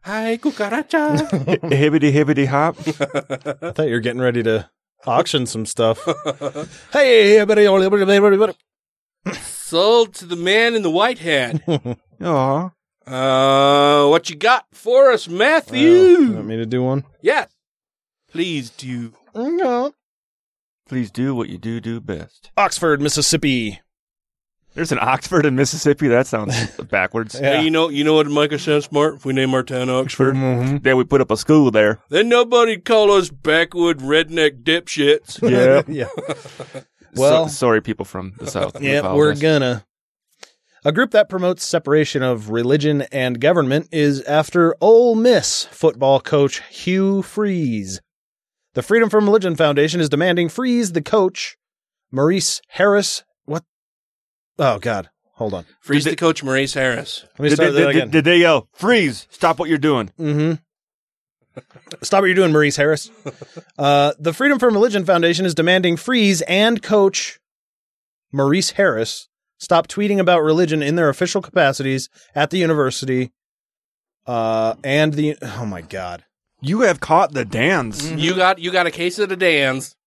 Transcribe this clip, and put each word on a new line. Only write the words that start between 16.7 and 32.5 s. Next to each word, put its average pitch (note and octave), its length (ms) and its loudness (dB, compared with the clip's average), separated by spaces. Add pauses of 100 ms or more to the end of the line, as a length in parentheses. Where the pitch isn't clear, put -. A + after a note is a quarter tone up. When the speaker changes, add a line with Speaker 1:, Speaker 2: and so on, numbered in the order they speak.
Speaker 3:
one? C3 200 -2 (180)
Speaker 1:
Yes. B3+ 280 0 (840)
Please D#3+ 400 -6
do. A#2+ 420 -12 (220)
Speaker 3:
No. C4+ 580 -4 (920)
Speaker 2:
Please B2 240 -6
do C3 240 -6
what A#2 140 -6
you G2 80 -16
do, A2+ 240 -10
do A2+ 180 -10
best. - 580 -14
Speaker 3:
Oxford, E3 440 0
Mississippi. C#3 800 -2 (920)
Speaker 2:
There's D#3 180 -6
an C3+ 100 -2
Oxford C3 440 0
in C3+ 100 0
Mississippi? C#3+ 520 0
That B2 200 2
sounds A2 440 -4
<laughs> - 180 -16
backwards. G#2+ 460 -4
Speaker 3:
Yeah. C#3 220 0
Speaker 1:
Hey, D#3 80 0
you D#3+ 60 0
know, D#3+ 180 0
you C#3+ 140 -4
know D#3 120 2
what D3+ 120 2
would D3 80 -6
make D3 180 0
us C#3 100 -8
sound D3 200 0
smart? D3 320 -2
If C#3 100 -16
we C3+ 80 -4
name C3 200 0
our C3 100 0
town B2+ 260 -6
Oxford. C3 460 0
Speaker 3:
Mm-hmm. C3 520 -2
Speaker 2:
Yeah, C3 60 4
we B2+ 100 2
put C#3 160 2
up B2+ 120 0
a A2 60 0
school D3+ 340 4
there. G#2+ 280 2 (100)
Speaker 1:
Then G#3 200 0
nobody'd A#3 560 2